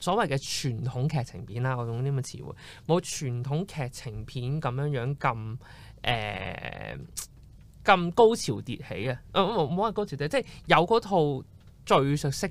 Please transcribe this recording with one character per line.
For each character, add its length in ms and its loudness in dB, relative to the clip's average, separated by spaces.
所 160 0
謂 140 2
嘅 60 2
傳 480 -4
統 240 0
劇 160 0
情 220 -12
片 160 -6
啦， 140 0
我 100 -4
用 180 -2
呢 60 0
咁 60 0
嘅 60 0
詞 220 -12
彙， 100 -12
冇 140 4
傳 440 -4
統 200 -2
劇 260 -6
情 340 -10
片 360 -4
噉 140 -2
樣 160 -2
樣 260 -2
咁， 400 -2
呃， 960 -4
咁 280 6
高 220 8
潮 260 -2
迭 260 -8
起 240 -6
啊！ 100 -6
呃， 120 4
唔 320 2
好 80 0
話 80 0
高 120 -2
潮 120 -8
迭 120 -2
起， 0 -
即 100 0
係 60 -2
有 100 8
嗰 140 4
套 160 0
敘 300 4
述 140 0
式 200 -2